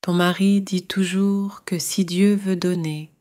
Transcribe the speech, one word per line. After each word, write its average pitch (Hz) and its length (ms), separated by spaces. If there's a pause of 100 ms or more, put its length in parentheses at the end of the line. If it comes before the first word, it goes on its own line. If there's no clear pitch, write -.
Ton 180 140
mari 180 480
dit 185 240
toujours 196 760
que 175 140
si - 280
Dieu 190 280
veut 190 220
donner 160 640